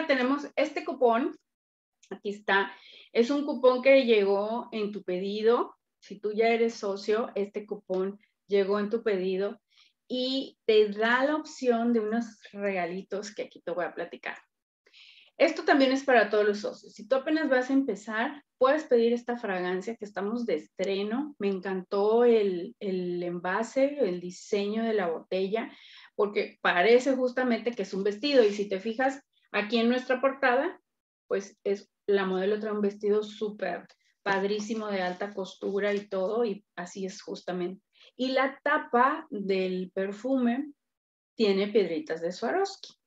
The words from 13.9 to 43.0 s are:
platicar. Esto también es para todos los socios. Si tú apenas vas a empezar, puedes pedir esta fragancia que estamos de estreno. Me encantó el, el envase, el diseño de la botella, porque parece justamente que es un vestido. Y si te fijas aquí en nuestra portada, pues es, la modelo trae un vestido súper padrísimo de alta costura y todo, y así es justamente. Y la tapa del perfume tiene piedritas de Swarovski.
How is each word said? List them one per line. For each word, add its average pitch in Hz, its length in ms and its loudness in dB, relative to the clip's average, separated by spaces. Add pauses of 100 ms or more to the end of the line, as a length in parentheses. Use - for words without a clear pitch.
platicar. - 440 -10 (1000)
Esto 320 280 2
también 269 260 6
es 269 140 0
para 226 260 6
todos 208 160 4
los 208 140 2
socios. - 340 -10
Si - 140 -12
tú 269 80 2
apenas 311 320 0
vas 247 200 2
a 269 40 -2
empezar, 254 720 -2 (120)
puedes 294 280 4
pedir 233 280 4
esta 240 240 -4
fragancia 185 600 -4
que - 80 -14
estamos 208 420 -6
de 190 80 0
estreno. 202 840 -4
Me 202 80 0
encantó 196 720 0
el, 208 560 2
el 180 420 -4
envase, 190 800 -2
el 180 220 0
diseño 202 640 -4
de 226 100 0
la 190 140 0
botella, 190 640 -4 (420)
porque 208 480 -2
parece 226 540 4
justamente 247 560 0
que 208 100 -4
es 190 100 -10
un 196 120 -2
vestido. 220 400 4
Y 208 80 2
si 202 160 -4
te 190 100 -4
fijas 254 460 -4 (260)
aquí 208 280 -2
en 226 100 2
nuestra 254 320 0
portada, 269 600 0 (460)
pues - 380 -6
es, 202 260 -4 (160)
la 196 200 2
modelo 190 340 0
trae 214 120 -4
un 208 80 -2
vestido 208 440 0
súper 196 640 -6 (340)
padrísimo 208 640 -2
de 196 160 -2
alta 185 320 -6
costura 196 580 -4
y 202 160 -4
todo, 190 360 -2
y 202 200 -4 (120)
así 190 300 -8
es 185 140 -12
justamente. 185 600 -8 (340)
Y 254 120 -2
la 269 340 0
tapa 294 680 2
del 185 600 -2
perfume 240 800 -2 (640)
tiene 202 320 2
piedritas 170 540 0
de 170 100 -4
Swarovski. 349 640 -4 (120)